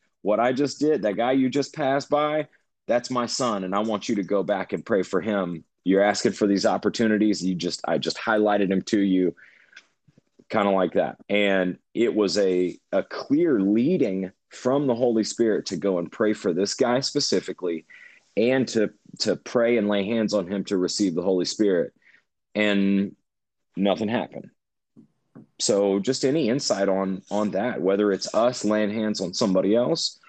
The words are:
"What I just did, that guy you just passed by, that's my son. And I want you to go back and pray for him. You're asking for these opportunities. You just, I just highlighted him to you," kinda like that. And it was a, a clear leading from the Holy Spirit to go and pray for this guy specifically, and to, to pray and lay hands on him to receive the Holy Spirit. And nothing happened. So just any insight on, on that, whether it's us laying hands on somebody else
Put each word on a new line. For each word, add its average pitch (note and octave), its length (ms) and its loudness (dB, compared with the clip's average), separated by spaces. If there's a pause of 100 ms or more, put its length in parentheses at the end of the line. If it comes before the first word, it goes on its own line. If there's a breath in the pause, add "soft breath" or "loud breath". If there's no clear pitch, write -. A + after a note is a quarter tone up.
(200)
"What G#2+ 200 0
I B2 120 2
just C3+ 280 -2
did, D3 220 0
that G#2 140 -2
guy A#2+ 160 0
you C3 160 2
just C3+ 260 -4
passed C#3 360 -2
by, D3+ 380 0 (380)
that's A#2+ 240 -2
my A#2+ 140 0
son. A2+ 400 -2
And F#2 100 -4
I G2+ 40 0
want G#2+ 320 -2
you A2 60 0
to G2 60 -2
go F#2+ 200 0
back F#2 320 -2
and E2 100 -8
pray G2+ 180 0
for F#2 200 -2
him. F2+ 420 -4 (200)
You're F#2+ 180 4
asking G2+ 300 2
for G#2+ 140 0
these G2+ 200 2
opportunities. G#2 760 0
You F#2 120 -2
just, E2+ 320 -6
I E2 100 0
just D#2+ 220 -4
highlighted G#2 520 0
him F#2+ 120 0
to G#2 180 0
you," F#2 340 2 (1160 soft breath)
kinda G2+ 200 2
like F#2 240 2
that. E2+ 220 0 (140)
And G2 480 0 (160)
it A2+ 200 0
was G2 220 2
a, F#2 420 0 (140)
a F#2+ 100 0
clear D3 580 0
leading G#2 720 0 (180)
from C#3 360 -2
the B2 80 2
Holy A2+ 300 2
Spirit G#2+ 420 0
to F#2+ 100 -6
go F2+ 220 0
and E2+ 140 -6
pray G#2+ 200 0
for G2+ 200 -2
this F#2+ 220 0
guy B2 260 2
specifically, F2+ 840 -4 (500 loud breath)
and B2+ 320 2
to, G#2+ 220 0 (300)
to F#2 160 0
pray A#2+ 400 0
and G#2 120 2
lay G2+ 160 0
hands A2 280 -2
on G2 140 0
him G2 180 -4
to G2+ 120 -2
receive F2+ 380 0
the E2+ 80 -2
Holy F#2 220 0
Spirit. F#2 480 0 (640 soft breath)
And G2 600 2 (640)
nothing G2+ 320 0
happened. - 420 -6 (1120)
So G2+ 400 2
just C3 240 -2
any C3+ 240 2
insight G#2 400 0
on, F#2+ 420 -2
on G#2 220 -2
that, G2 280 -4
whether G2 320 2
it's - 220 -4
us A#2+ 300 0
laying G#2 260 0
hands G#2+ 300 -4
on G#2 140 -6
somebody F#2+ 400 2
else C3+ 440 -2 (100)